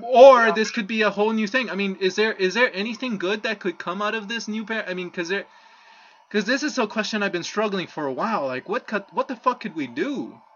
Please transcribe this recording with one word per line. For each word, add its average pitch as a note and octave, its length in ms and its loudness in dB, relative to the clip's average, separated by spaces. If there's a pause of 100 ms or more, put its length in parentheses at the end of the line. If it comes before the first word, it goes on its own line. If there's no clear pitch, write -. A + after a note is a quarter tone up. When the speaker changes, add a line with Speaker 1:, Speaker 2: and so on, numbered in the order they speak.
Speaker 1:
Or B3 440 10
Speaker 2:
Yeah. A3 60 4
Speaker 1:
this G#3+ 200 -2
could G3+ 160 -4
be A3 140 0
a G#3 80 2
whole G#3 220 0
new A3 140 0
thing. G#3+ 240 -2
I F3+ 60 -6
mean, G3 240 -4
is F#3+ 160 0
there, G#3+ 160 2
is F#3 220 -2
there A#3 200 4
anything A3 440 -6
good G3+ 260 -4
that A3 160 -6
could F3 180 -6
come F#3 240 -6
out G#3+ 140 -2
of G#3+ 100 -8
this A3 220 -8
new A3 160 -6
par-, A3 240 -6
I F3+ 60 -6
mean, F3+ 160 -8
'cause E3+ 180 -6
there, F#3+ 160 -4 (840)
'cause G3+ 160 -2
this C4 200 -2
is D4 140 -6
a A3 100 -2
question G#3+ 340 -4
I've G3 80 -2
been F3 140 -4
struggling G3+ 420 -4
for D3+ 200 -8
a C3+ 60 -4
while. E3+ 340 -4
Like, B2+ 220 -6
what A#3+ 200 -6
could, G3 240 -6
what B3+ 160 -4
the C4 80 -8
fuck B3 240 -2
could E3+ 160 -10
we C#3+ 100 -4
do? B2+ 540 -6 (160)